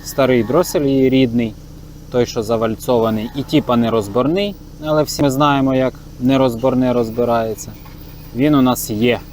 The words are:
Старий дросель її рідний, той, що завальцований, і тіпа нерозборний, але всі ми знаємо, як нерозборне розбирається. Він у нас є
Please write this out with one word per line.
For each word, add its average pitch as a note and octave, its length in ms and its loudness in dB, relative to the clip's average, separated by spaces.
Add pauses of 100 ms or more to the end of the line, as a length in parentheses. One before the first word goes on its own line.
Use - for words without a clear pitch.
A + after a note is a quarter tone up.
Старий B2+ 400 2
дросель D#3 380 0
її C3+ 280 4
рідний, A#2+ 440 2 (580)
той, B2 140 2
що A2+ 180 -6
завальцований, A2+ 920 0
і C#3 80 -6
тіпа B2 340 0
нерозборний, A#2 800 0 (300)
але D3+ 180 2
всі - 180 -4
ми C#3 100 2
знаємо, C3+ 440 2
як C3 180 0 (260)
нерозборне B2+ 760 2
розбирається. A#2 800 -2 (640)
Він D3 200 4
у C3+ 60 4
нас B2+ 280 0
є A2 300 2 (140)